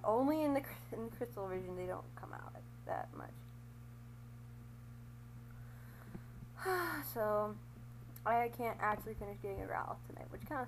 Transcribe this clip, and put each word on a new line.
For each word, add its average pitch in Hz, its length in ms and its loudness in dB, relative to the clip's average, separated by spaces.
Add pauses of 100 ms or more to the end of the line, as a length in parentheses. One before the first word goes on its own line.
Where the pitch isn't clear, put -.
only 269 400 8
in 294 120 8
the 277 60 6
cr-, - 340 -8
in 226 160 -2
Crystal 220 360 -2
Vision 185 300 -2
they 185 100 -2
don't 185 180 -2 (120)
come - 160 -10
out - 200 -8 (320)
that - 300 0
much. 60 160 -8 (3250)
<sighs> 339 400 4 (100)
So, 214 400 6 (720)
I 233 320 8
can't 233 220 2
actually 214 340 4
finish 202 260 -4
getting 196 220 -2
a 190 40 -4
Growlithe - 420 0
tonight, - 220 -8
which - 160 -8
kinda 262 220 0